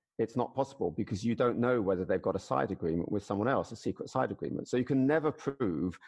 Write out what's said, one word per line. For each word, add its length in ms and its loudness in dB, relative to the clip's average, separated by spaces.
It's 180 -2
not 180 0
possible 380 -2
because 320 -2
you 100 2
don't 240 2
know 240 4
whether 220 2
they've 180 0
got 140 0
a 20 -2
side 320 0
agreement 400 0
with 140 -2
someone 240 0
else, 240 0
a 40 -10
secret 320 -6
side 220 0
agreement. 380 -6
So 80 0
you 80 2
can 220 2
never 260 2
prove 760 -2